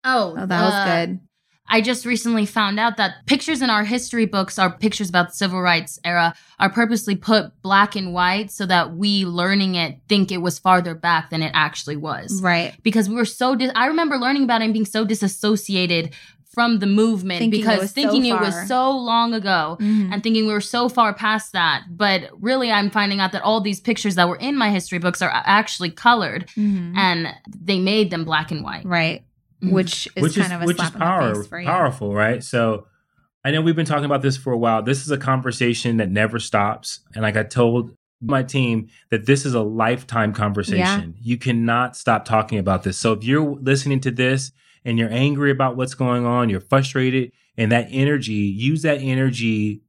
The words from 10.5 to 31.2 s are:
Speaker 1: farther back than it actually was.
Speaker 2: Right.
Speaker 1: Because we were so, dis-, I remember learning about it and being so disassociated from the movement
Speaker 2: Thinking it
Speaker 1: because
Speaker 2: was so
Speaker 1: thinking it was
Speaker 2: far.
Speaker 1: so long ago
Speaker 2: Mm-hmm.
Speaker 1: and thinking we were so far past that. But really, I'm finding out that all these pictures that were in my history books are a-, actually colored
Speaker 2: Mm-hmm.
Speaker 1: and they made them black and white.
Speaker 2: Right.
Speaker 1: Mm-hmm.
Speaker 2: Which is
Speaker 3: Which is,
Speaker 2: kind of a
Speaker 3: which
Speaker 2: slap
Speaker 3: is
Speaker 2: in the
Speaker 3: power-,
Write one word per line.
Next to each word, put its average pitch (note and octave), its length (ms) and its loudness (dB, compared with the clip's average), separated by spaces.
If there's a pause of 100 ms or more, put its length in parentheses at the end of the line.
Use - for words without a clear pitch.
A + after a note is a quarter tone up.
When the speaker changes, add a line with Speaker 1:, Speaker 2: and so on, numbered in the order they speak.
Speaker 1:
farther F3 380 2
back E3 340 0
than D#3+ 140 -2
it D3+ 100 -4
actually D3+ 420 -2
was. D3+ 460 -6
Speaker 2:
Right. F3 400 0
Speaker 1:
Because A3 260 2
we G#3 80 -4
were G#3+ 100 0
so, B3+ 280 -2
dis-, B3+ 220 0
I A#3 100 4
remember D#4 320 0
learning C4 280 2
about A#3 160 2
it A3 40 0
and A3 80 0
being A3 120 0
so A3 200 -2 (380)
disassociated F#3 680 0 (380)
from A#3 280 0
the G3+ 80 0
movement G3 520 2
Speaker 2:
Thinking A3 200 2
it G#3+ 40 -2
Speaker 1:
because G3+ 180 2
Speaker 2:
was G3+ 100 -2
so - 20 -18
Speaker 1:
thinking C#4+ 320 2
it A#3 140 0
was G3 160 0
Speaker 2:
far. F3 100 -6
Speaker 1:
so C4 320 0
long A#3 380 0
ago F3+ 440 0
Speaker 2:
Mm-hmm. G#3 320 2
Speaker 1:
and G3+ 120 -4
thinking A3 240 2
we G#3+ 60 0
were G#3 80 0
so A#3+ 280 0
far A#3 240 2
past G#3+ 400 -2
that. D#3+ 380 0
But F#3+ 320 0 (160)
really, B3 320 0
I'm G3+ 180 2
finding G3+ 300 0
out F#3+ 140 0
that F#3 100 -6
all A3 180 2
these G3 180 -2
pictures G#3+ 360 -2
that F3 120 6
were F3+ 100 -2
in C#4 200 -4
my A3 140 2
history F#3 260 -2
books F3 240 -2
are F3+ 80 0
a-, - 160 -2
actually F#3+ 460 2
colored F3 560 2 (100)
Speaker 2:
Mm-hmm. F#3+ 400 -2
Speaker 1:
and F3 300 2 (340)
they F#3 180 0
made G3 300 2
them E3 160 -4
black D#3+ 260 -2
and D3+ 120 -6
white. - 220 -10
Speaker 2:
Right. E3+ 380 -2 (400)
Speaker 1:
Mm-hmm. F#3 100 2
Speaker 2:
Which F#3 420 0
is F#3 80 0
Speaker 3:
Which D#3+ 140 0
is, F#3+ 100 2
Speaker 2:
kind F3+ 60 -6
of F3 100 -6
a - 20 -2
Speaker 3:
which F3 120 2
Speaker 2:
slap E3+ 120 -2
Speaker 3:
is - 60 -10
Speaker 2:
in - 40 -12
the E3 60 0
Speaker 3:
power-, E3 300 2